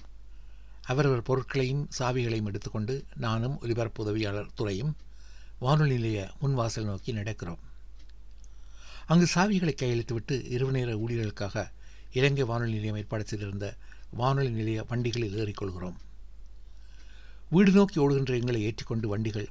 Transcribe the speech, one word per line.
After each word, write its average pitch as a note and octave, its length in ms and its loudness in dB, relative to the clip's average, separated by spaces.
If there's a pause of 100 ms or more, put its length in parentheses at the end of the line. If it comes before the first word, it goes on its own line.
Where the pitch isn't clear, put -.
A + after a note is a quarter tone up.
(800)
அவரவர் C3 420 4
பொருட்களையும் C3 680 0 (100)
சாவிகளையும் A#2+ 460 2
எடுத்துக்கொண்டு, G#2+ 600 -2 (100)
நானும் A#2+ 460 0
ஒலிபரப்பு A#2 420 0
உதவியாளர் G#2 520 0
துரையும் A2+ 400 0 (640)
வானொலி C#3+ 340 4
நிலைய A2 380 0 (100)
முன்வாசல் A#2+ 420 0
நோக்கி G#2 300 -4
நடக்கிறோம். G2+ 460 -4 (1500)
அங்கு E3+ 300 8
சாவிகளை F#3 400 4
கையெழுத்துவிட்டு, A#2+ 680 0
இரவு C3 260 2
நேர B2 240 2
ஊழியர்களுக்காக G#2+ 760 -2 (420)
இலங்கை C#3 300 4
வானொலி A#2 280 0
நிலையம் G#2+ 240 -2
ஏற்பாடு G#2+ 320 -4
செய்திருந்த G2+ 480 -4 (340)
வானொலி C3+ 400 2
நிலைய A2 340 0
வண்டிகளில் A#2 540 0
ஏறிக்கொள்கிறோம். F#2+ 580 -4 (1500)
வீடு F#3+ 220 8
நோக்கி G3 280 8
ஓடுகின்ற C3+ 360 4
எங்களை A#2+ 280 2
ஏற்றிக்கொண்டு A2 440 -2
வண்டிகள் G#2 440 0